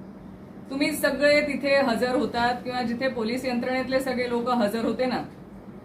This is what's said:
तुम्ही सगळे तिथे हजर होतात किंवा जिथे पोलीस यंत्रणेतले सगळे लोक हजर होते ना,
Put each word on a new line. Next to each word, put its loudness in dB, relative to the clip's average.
तुम्ही 0
सगळे 4
तिथे 2
हजर 2
होतात 2
किंवा -4
जिथे 0
पोलीस -2
यंत्रणेतले 0
सगळे -2
लोक 0
हजर 2
होते 0
ना, 0